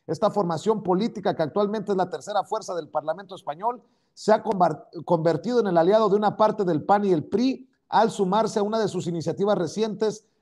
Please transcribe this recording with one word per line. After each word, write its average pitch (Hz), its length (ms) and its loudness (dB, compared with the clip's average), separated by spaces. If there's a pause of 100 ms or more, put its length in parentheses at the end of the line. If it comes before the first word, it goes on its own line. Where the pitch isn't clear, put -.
Esta 180 240 0
formación 196 500 -2
política, 185 540 -2
que 165 80 -2
actualmente 202 480 -2
es 190 60 0
la 180 120 0
tercera 180 340 -4
fuerza 202 300 -8
del 165 160 -6
Parlamento 165 460 -6
español, 190 480 -8 (300)
se - 200 2
ha 220 80 4
convar-, 180 460 0 (180)
convertido 170 540 2
en 208 80 2
el 175 100 2
aliado 202 320 4
de 190 60 4
una 208 200 0
parte 214 280 2
del 165 200 0
pan 202 220 2
y 190 60 2
el 156 140 2
pri, 247 440 -2 (180)
al 214 220 4
sumarse 208 480 0
a 208 60 0
una 214 160 -2
de 208 80 0
sus 175 180 -6
iniciativas 170 520 -2
recientes, 208 680 -4 (160)